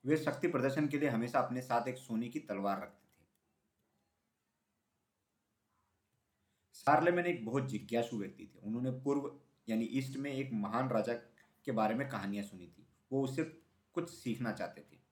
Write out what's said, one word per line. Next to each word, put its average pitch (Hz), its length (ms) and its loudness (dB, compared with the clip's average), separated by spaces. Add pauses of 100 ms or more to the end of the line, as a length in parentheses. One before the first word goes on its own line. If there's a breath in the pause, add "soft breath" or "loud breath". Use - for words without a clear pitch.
वे 147 120 6
शक्ति 151 320 0
प्रदर्शन 139 400 2
के 147 100 0
लिए 143 100 2
हमेशा 123 320 2
अपने 123 200 0
साथ 123 280 0
एक 127 80 -4
सोने 113 320 -4
की 147 120 -6
तलवार 98 420 -2
रखते - 240 -16
थे। - 200 -20 (3500)
सारलेमन 175 540 4
एक 110 200 -2
बहुत 131 220 0
जिज्ञासु 117 480 0
व्यक्ति 101 380 -8
थे। - 40 -20
उन्होंने 120 320 -2
पूर्व 139 500 -2 (280)
यानी 113 160 2
ईस्ट 131 320 -2
में 139 160 -4
एक 135 200 -4
महान 110 360 0
राजा 117 260 2 (500)
के 135 80 -2
बारे 110 220 4
में 135 140 0
कहानियां 101 360 -4
सुनी 87 220 -14
थी। - 220 -20 (240)
वो 135 120 4
उससे 135 200 0 (480)
कुछ 170 180 -4
सीखना 117 420 -2
चाहते 85 280 -6
थे। - 160 -20 (160)